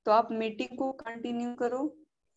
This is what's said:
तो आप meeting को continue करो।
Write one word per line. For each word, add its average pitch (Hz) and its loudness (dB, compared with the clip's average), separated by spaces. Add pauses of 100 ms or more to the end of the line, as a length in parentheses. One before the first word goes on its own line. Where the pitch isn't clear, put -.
तो 220 4
आप 226 6
meeting 220 -2
को 269 0
continue 240 -6
करो। 254 -2 (400)